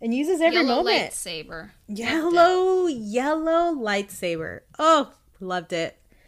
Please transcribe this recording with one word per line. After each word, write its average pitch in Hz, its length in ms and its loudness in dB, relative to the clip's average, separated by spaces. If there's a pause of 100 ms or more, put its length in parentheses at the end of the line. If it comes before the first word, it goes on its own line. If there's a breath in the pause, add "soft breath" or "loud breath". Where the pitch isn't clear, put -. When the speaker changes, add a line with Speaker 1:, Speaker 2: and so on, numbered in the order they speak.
Speaker 1:
And 233 140 -2
uses 302 260 0
every 339 200 2
Speaker 2:
Yellow 247 160 2
Speaker 1:
moment. 339 360 2
Speaker 2:
lightsaber. 165 360 -10
Loved 165 240 -14 (160)
it. 208 100 -10
Speaker 1:
Yellow, 349 880 2
yellow 311 880 0
lightsaber. 196 880 -4 (180)
Oh, 302 340 4 (280)
loved 180 340 -6
it. 165 240 -6 (280 soft breath)